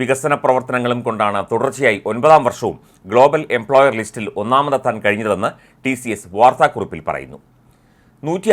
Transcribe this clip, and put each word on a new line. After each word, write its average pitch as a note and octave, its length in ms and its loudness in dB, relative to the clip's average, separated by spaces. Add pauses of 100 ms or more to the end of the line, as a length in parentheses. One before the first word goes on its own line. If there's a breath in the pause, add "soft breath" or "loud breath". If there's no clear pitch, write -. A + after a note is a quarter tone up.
വികസന C3 320 0 (100)
പ്രവർത്തനങ്ങളും B2 640 0
കൊണ്ടാണ് G#2 320 -2 (120)
തുടർച്ചയായി A#2 480 0 (120)
ഒൻപതാം C#3+ 360 4
വർഷവും F#2+ 300 -4 (340 soft breath)
ഗ്ലോബൽ C#3+ 300 4 (160)
എംപ്ലോയർ C3+ 420 4
ലിസ്റ്റിൽ G#2+ 260 -8 (160)
ഒന്നാമതെത്താൻ C3 540 0 (100)
കഴിഞ്ഞതെന്ന് G#2 440 0 (360 soft breath)
ടി C3 160 -2
സി A#2+ 140 -6
എസ് F#2+ 220 -14
വാർത്താക്കുറിപ്പിൽ A#2 720 2
പറയുന്നു. C2+ 300 -8 (880 soft breath)
നൂറ്റി F#3+ 260 -2